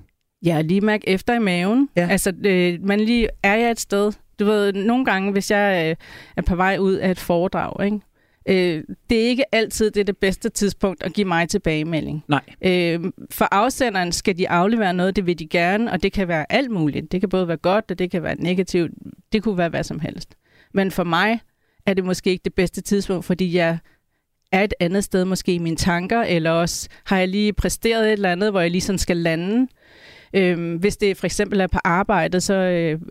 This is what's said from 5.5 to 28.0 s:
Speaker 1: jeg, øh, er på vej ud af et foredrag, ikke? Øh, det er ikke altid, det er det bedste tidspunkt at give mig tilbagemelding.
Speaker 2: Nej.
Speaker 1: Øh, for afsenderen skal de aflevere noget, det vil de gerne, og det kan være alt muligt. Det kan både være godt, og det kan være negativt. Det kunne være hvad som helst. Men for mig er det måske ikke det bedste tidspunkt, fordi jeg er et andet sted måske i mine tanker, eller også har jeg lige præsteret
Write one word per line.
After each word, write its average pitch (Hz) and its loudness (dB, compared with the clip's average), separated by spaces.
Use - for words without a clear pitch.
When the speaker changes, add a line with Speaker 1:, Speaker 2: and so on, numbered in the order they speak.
Speaker 1:
jeg, 196 2
øh, 165 -2
er - -4
på - 0
vej 185 2
ud 190 2
af 185 0
et 180 -2
foredrag, 180 -2
ikke? 208 -2
Øh, 180 2
det 226 4
er 233 2
ikke 247 0
altid, 220 0
det 208 -2
er 202 2
det 190 -2
bedste 196 -2
tidspunkt 196 -2
at 185 -6
give 208 0
mig 170 0
tilbagemelding. 156 -2
Speaker 2:
Nej. 139 0
Speaker 1:
Øh, 175 2
for - 0
afsenderen 202 0
skal 175 -2
de 180 0
aflevere 190 2
noget, 185 2
det 202 0
vil 170 0
de 156 -8
gerne, 190 0
og 180 -2
det 196 0
kan 190 0
være 156 0
alt 247 0
muligt. 156 -2
Det 185 -2
kan 196 -2
både 185 0
være 165 -2
godt, 196 0
og 170 -8
det 180 -2
kan 165 -2
være - -4
negativt. 180 0
Det 214 0
kunne 202 -2
være 170 0
hvad 139 -4
som 147 -8
helst. - -10
Men 190 0
for 180 -2
mig 190 0
er 196 2
det 185 0
måske 185 -2
ikke 185 -2
det 165 -4
bedste 185 0
tidspunkt, 190 -2
fordi 175 0
jeg 165 2
er 190 4
et 208 -2
andet 190 0
sted 185 0
måske 185 -2
i 175 0
mine 165 -2
tanker, 180 0
eller 165 0
også 170 -2
har 196 2
jeg 185 2
lige 208 0
præsteret 226 0